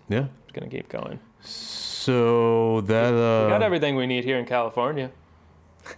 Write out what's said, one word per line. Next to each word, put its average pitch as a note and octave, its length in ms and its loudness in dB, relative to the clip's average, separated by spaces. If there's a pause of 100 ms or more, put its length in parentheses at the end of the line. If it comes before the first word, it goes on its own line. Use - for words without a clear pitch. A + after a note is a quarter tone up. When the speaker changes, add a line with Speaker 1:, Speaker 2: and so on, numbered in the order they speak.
Speaker 1:
Yeah. B2 180 -2 (220)
Speaker 2:
it's - 100 -20
gonna - 120 -10
keep - 180 -12
going. - 320 -10 (220)
Speaker 1:
So A#2 1400 0
that, A2+ 240 2
Speaker 2:
We, A#2+ 80 2
we A2+ 320 4
got D3+ 120 4
Speaker 1:
uh, - 40 4
Speaker 2:
everything D#3 280 0
we B2+ 120 0
need B2+ 180 -2
here C3 140 0
in A#2+ 80 -4
California. B2 640 -2 (880)